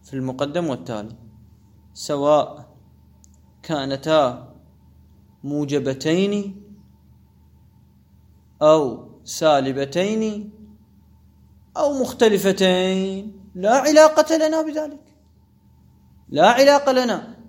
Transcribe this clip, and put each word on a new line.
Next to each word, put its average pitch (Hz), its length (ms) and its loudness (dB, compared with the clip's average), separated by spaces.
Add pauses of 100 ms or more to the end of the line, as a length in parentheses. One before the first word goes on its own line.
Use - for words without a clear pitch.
(120)
في 135 60 -8
المقدم 143 480 -6
والتالي، 113 500 -10 (760)
سواء - 800 -2 (880)
كانتا 139 920 -2 (920)
موجبتين 147 1160 -4 (2000)
أو 151 480 2 (140)
سالبتين 170 1300 -2 (1200)
أو 294 160 0 (100)
مختلفتين، 190 1400 0 (140)
لا 185 160 -2
علاقة 311 680 4
لنا 311 260 0
بذلك، 302 540 -10 (1120)
لا 160 220 4
علاقة 277 420 4
لنا 240 440 -2 (120)